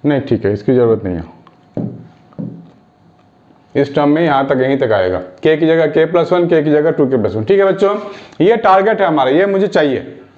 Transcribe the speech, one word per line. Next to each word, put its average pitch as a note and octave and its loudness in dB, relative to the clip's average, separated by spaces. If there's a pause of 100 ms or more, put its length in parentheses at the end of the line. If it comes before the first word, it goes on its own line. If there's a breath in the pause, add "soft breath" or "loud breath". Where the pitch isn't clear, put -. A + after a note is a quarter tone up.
नहीं C#3+ 0
ठीक - -4
है, G2+ 0
इसकी G#2 -2
ज़रूरत A2+ 2
नहीं F2+ -4
है, E2+ -8 (2500)
इस C#3 0
term D3 2
में D#3 2
यहाँ C#3 0
तक, C3+ 0
यहीं C3+ 0
तक B2+ 0
आएगा, F#2 0 (180)
k D#3 2
की E3 2
जगह D#3+ 2
k D#3+ 2
plus E3 0
one, F3 2
k D#3 2
की D3+ 0
जगह D3+ 2
टू D3+ 0
K C3 0
plus G#2 -2
one। A2 -4
ठीक G3 2
है G3 4
बच्चों, G3 0 (460 loud breath)
ये A3 4
target G3+ 2
है F#3+ 2
हमारा, C#3 0
ये F3+ 2
मुझे G3 -2
चाहिए। D3 0 (380)